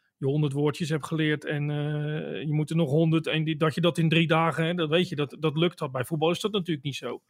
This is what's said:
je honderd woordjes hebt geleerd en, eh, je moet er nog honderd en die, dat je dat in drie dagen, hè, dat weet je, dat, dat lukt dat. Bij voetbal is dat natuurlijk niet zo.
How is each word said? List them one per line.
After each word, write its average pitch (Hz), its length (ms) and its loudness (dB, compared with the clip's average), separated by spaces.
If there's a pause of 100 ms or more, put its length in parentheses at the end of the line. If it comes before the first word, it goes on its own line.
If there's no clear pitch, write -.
(160)
je 143 100 -4
honderd 147 260 2
woordjes 147 360 0
hebt 151 180 -4
geleerd 151 380 0
en, 147 260 -4
eh, 147 720 -4
je 151 100 -2
moet 151 180 0
er 160 60 0
nog 160 140 2
honderd 160 360 4
en 156 180 0
die, 156 120 -2
dat 156 180 2
je 185 60 -2
dat 170 180 2
in 165 100 4
drie 160 180 4
dagen, 160 380 2
hè, 170 100 0
dat 165 140 -2
weet 175 200 2
je, 160 80 -6
dat, 143 240 -4
dat 151 160 0
lukt 170 220 0
dat. 143 140 -6
Bij 127 120 -2
voetbal 160 260 0
is 175 100 -2
dat 208 120 -2
natuurlijk 170 340 -2
niet 135 100 -6
zo. 117 340 -8